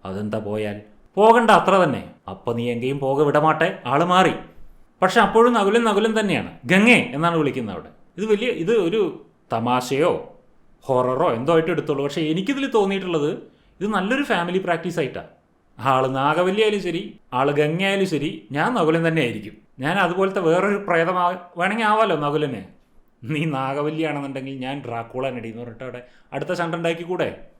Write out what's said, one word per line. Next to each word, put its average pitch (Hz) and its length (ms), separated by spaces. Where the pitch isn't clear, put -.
"അതെന്താ 104 340
പോയാൽ?" 104 420
"പോകണ്ട, 226 360
അത്ര 185 200
തന്നെ." 160 400
"അപ്പം 113 260
നീ 120 160
എങ്കെയും 127 280
പോക 135 240
വിടമാട്ടെ." 156 600
ആള് 139 200
മാറി, 180 260
പക്ഷെ 240 200
അപ്പോഴും 226 320
നകുലൻ 220 300
നകുലൻ 220 360
തന്നെയാണ്. 165 320
"ഗംഗേ" 196 480
എന്നാണ് 165 240
വിളിക്കുന്നത് 123 380
അവിടെ. 78 140
ഇത് 190 80
വലിയ, 220 220
ഇത് 165 240
ഒരു 196 540
തമാശയോ 123 840
ഹൊററോ 127 480
എന്തോ 131 200
ആയിട്ട് 160 180
എടുത്തോളൂ, 139 320
പക്ഷേ 143 180
എനിക്കിതിൽ 196 500
തോന്നിയിട്ടുള്ളത് 185 600
ഇത് 196 60
നല്ലൊരു 220 360
ഫാമിലി 180 340
പ്രാക്ടീസ് 175 420
ആയിട്ടാണ്. 123 280
ആള് 131 360
നാഗവല്ലി 175 460
ആയാലും 208 200
ശരി, 175 380
ആള് 139 180
ഗംഗ 151 320
ആയാലും 196 240
ശരി, 151 440
ഞാൻ 165 220
നകുലൻ 165 340
തന്നെ 160 140
ആയിരിക്കും. 107 360
ഞാൻ 156 180
അതുപോലത്തെ 190 420
വേറൊരു 190 480
പ്രേതമാ-, 180 680
വേണമെങ്കിൽ 208 280
ആവാലോ 214 300
നകുലന്. 147 480
"നീ 151 220
നാഗവല്ലിയാണെന്നുണ്ടെങ്കിൽ 139 1120
ഞാൻ 139 260
ഡ്രാക്കുള 120 440
നടി" 117 200
എന്ന് 113 120
പറഞ്ഞിട്ട് 117 220
അവിടെ 123 200
അടുത്ത 147 200
ചണ്ട 175 220
ഉണ്ടാക്കിക്കൂടെ? 165 720